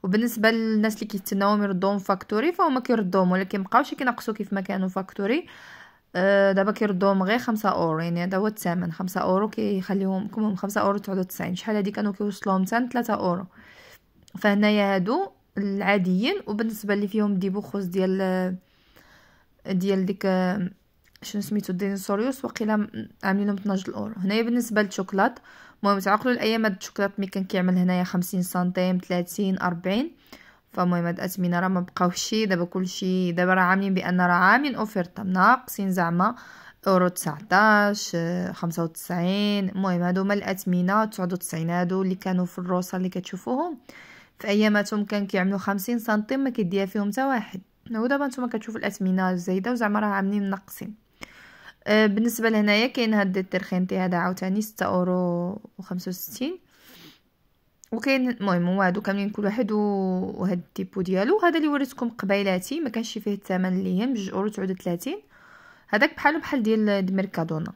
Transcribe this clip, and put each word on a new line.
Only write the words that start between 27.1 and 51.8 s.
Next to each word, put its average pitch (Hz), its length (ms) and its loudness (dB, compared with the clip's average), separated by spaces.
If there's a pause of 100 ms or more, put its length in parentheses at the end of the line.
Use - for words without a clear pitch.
ملي 196 120 -4
كان 196 140 -4
كيعمل 185 340 2
هنايا 180 260 2
خمسين 180 380 0
سنتيم، 180 560 0
ثلاثين، 185 640 -2
أربعين. 185 500 -2 (640)
فالمهم 180 320 2
هاد 170 140 -2
الاثمنه 180 420 -2
راه 185 80 0
ما 185 120 0
بقاوش. - 540 -2
دابا 190 300 2
كلشي 185 680 -2
دابا 180 220 2
راه 185 80 4
عاملين 190 320 2
بان 180 260 2
راه 180 120 4
عاملين 220 420 4
اوفرطه، 214 480 -4
ناقصين 196 680 2
زعما 180 440 2 (520)
اورو 180 220 6
تسعتاش، 202 1040 2
آه، 175 380 -2
خمسة 170 320 -2
وتسعين. 190 840 -2
المهم 185 340 0
هادو 180 180 2
هما 196 140 2
الاثمنه 190 680 0
تسعود 185 280 -4
وتسعين، 165 380 -4
هادو 180 320 0
اللي 190 120 0
كانوا 185 300 0
في 175 140 -8
الروسه 180 380 -2
اللي 185 120 -2
كتشوفوهم 247 680 -6 (600)
في - 100 -8
اياماتهم 208 560 2
كان 202 220 -2
كيعملوا 190 320 0
خمسين 202 400 -2
سنتيم، 220 420 -2
ما 269 100 0
كيديها 196 360 0
فيهم 202 260 -2
حتى 262 120 -2
واحد. 226 360 -2 (300)
ودابا 262 360 0
نتوما 254 220 -4
كتشوفوا 220 320 -6
الاثمنه 185 540 0
زايده، 190 380 -2
وزعما 214 280 0
راه 214 60 0
عاملين 196 440 0
منقصين. - 440 -10 (920)